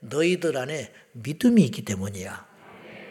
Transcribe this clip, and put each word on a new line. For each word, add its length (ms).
너희들 560
안에 360
믿음이 540
있기 180
때문이야. 600